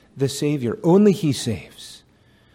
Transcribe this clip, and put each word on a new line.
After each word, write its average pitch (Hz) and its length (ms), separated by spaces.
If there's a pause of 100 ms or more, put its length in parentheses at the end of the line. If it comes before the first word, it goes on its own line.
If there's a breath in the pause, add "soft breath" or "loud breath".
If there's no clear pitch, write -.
(160 soft breath)
the 135 140
Savior. 139 540
Only 196 280
He 151 220
saves. - 720 (520 soft breath)